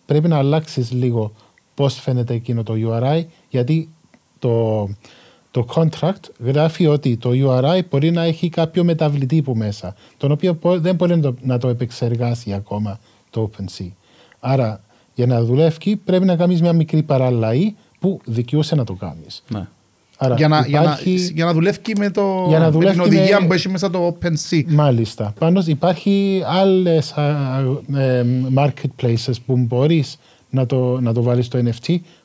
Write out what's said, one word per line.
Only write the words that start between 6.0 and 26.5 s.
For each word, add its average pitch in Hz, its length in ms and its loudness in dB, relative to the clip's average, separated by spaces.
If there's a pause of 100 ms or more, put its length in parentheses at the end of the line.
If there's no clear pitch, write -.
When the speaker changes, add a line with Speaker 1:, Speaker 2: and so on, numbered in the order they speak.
Speaker 1:
γράφει 156 420 0
ότι 143 300 0
το 123 160 -4
U 131 320 2
R 175 140 2
I - 20 0 (100)
μπορεί 151 200 0
να 170 120 0
έχει 165 260 -2
κάποιο 170 360 -2
μεταβλητή 151 580 0
που 127 140 -4
μέσα, 104 380 -6 (220)
τον 143 140 -2
οποίο 160 300 0
μπο-, 180 200 2
δεν 180 140 0
μπορεί 175 220 2
να 160 60 2
το, 131 200 0
να 127 160 -2
το 127 100 -2
επεξεργάσει 120 840 -4
ακόμα 104 460 -6 (320)
το 110 200 -4
OpenSea. 92 400 -12 (500)
Άρα, 123 400 -2 (340)
για 123 120 0
να 120 160 2
δουλεύει, 156 540 2
πρέπει 190 280 0
να 180 120 4
κάνεις 175 240 2
μια 170 120 4
μικρή 160 300 2
παραλλαγή 127 760 0 (220)
που 190 260 -2
δικαιούσε 123 500 -2
να 135 100 0
το 107 80 -8
κάνεις. 82 560 -12
Speaker 2:
Ναι. 101 180 -8 (560)
Speaker 1:
Άρα 127 120 2
Speaker 3:
Για 156 140 4
να, 151 180 4
για 147 140 2
να, 165 40 4
Speaker 1:
υπάρχει 175 300 0 (200)
Speaker 3:
για 165 100 -2
να 170 80 2
δουλεύει 190 260 0 (200)
με 202 120 0
το, 190 380 -2
Speaker 1:
για 160 100 4
να 165 60 4
Speaker 3:
με 160 60 4
την 156 100 2
Speaker 1:
δουλεύει 180 200 4
Speaker 3:
οδηγία 190 400 4
Speaker 1:
με 180 60 2
Speaker 3:
που 170 60 2
έχει 185 160 -2
μέσα 185 220 -2
το 175 300 -2
OpenSea. 165 460 0
Speaker 1:
Μάλιστα. 120 720 0
Πάντως 170 280 2
υπάρχει 190 800 0
άλλες, 180 640 2